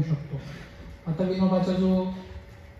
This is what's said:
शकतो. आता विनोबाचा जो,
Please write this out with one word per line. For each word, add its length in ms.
शकतो. 320
आता 120
विनोबाचा 500
जो, 320